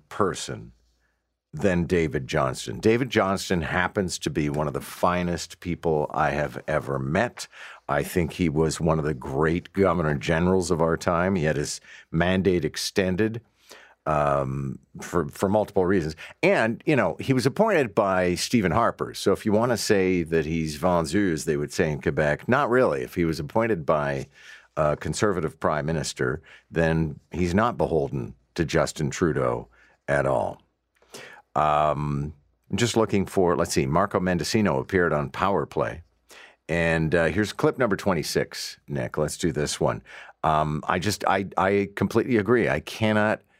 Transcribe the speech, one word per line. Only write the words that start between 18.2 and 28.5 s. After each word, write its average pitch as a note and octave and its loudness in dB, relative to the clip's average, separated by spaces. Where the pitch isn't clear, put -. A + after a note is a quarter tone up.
Stephen F2+ 2
Harper. - 0
So - 0
if F#2 -2
you G#2+ 2
wanna A2+ 2
say F#2 2
that D#2+ 0
he's D#2 -2
vendu, F2 2
as D2 -4
they D2+ 0
would C#2+ -6
say E2+ 0
in C#2+ -4
Quebec, D2+ 0
not B2+ 2
really. A2 2
If B1 -10
he E2+ 2
was D#2 0
appointed F#2+ -2
by C#2+ 0
a D2+ 2
conservative D#2+ -2
prime D2+ 0
minister, C#2 -2
then D#2+ 2
he's F2 0
not A#2 2
beholden C#2+ -2